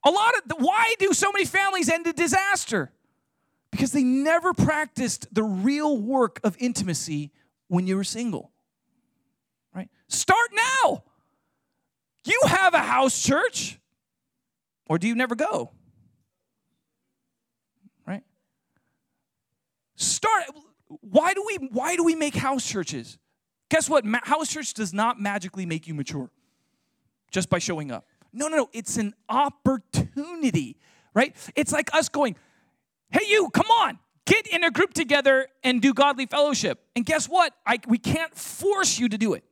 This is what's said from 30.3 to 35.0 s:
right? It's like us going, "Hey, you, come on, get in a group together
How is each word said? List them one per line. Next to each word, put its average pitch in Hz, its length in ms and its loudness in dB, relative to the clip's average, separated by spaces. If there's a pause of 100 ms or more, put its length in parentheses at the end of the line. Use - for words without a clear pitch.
right? 254 200 2 (220)
It's 294 160 -2
like 302 220 -2
us 311 160 2
going, 262 260 -2 (720)
"Hey, 370 200 0
you, 403 200 2
come 415 220 2
on, 403 280 2 (280)
get 440 200 2
in 349 180 0
a 330 60 4
group 294 240 0
together 269 540 2 (160)